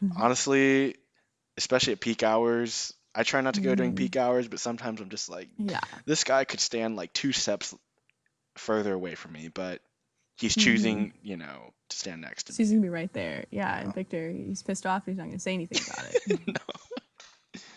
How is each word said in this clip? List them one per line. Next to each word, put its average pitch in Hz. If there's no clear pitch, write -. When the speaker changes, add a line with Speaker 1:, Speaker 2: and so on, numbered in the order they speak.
Speaker 1:
<laughs> -
Speaker 2:
Honestly, 135
especially 127
at -
peak 113
hours, 117
I 113
try 139
not 131
to 101
go 127
during 123
Speaker 1:
Mm. -
Speaker 2:
peak 123
hours, 123
but 104
sometimes 117
I'm 95
just 98
like, 87
Speaker 1:
Yeah. 208
Speaker 2:
"This 151
guy 135
could -
stand, 113
like, 87
two 135
steps -
further 104
away 90
from -
me," 80
but 92
he's 113
Speaker 1:
Mm-hmm. -
Speaker 2:
choosing, 107
you 98
know, 69
to -
stand 165
next -
to -
Speaker 1:
So 233
he's 208
Speaker 2:
me. -
Speaker 1:
gonna 220
be 180
right 170
there. 80
Yeah, 196
and 202
Speaker 2:
Yeah. 196
Speaker 1:
Victor, 170
he's 196
pissed 190
off. 190
He's 185
not 165
gonna 180
say 185
anything 175
about -
it. -
Speaker 2:
<laughs> -
No. -